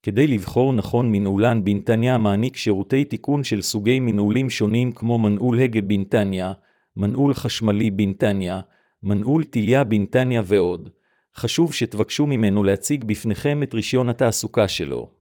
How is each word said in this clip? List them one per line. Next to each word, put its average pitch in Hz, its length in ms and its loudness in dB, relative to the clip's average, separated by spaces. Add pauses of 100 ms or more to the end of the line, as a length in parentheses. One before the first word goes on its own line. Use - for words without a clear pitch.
כדי 110 240 2
לבחור 127 460 0
נכון 120 400 0
מנעולן 101 520 2
בנתניה 113 540 2
מעניק 107 380 0
שירותי 110 480 0
תיקון 139 400 -2
של 101 180 -2
סוגי 113 380 0
מנעולים 110 500 0
שונים 117 420 0
כמו 117 260 -2
מנעול 113 420 2
הגה 117 200 2
בנתניה, 98 720 -2 (440)
מנעול 123 380 0
חשמלי 107 560 0
בנתניה, 98 720 -2 (420)
מנעול 113 420 0
תליה 123 400 2
בנתניה 117 600 0
ועוד. 90 460 0 (460)
חשוב 160 380 0
שתבקשו 110 520 -2
ממנו 107 380 2
להציג 120 400 0
בפניכם 113 580 -2
את 131 120 -6
רישיון 123 340 0
התעסוקה 117 600 0
שלו. 64 420 -6 (100)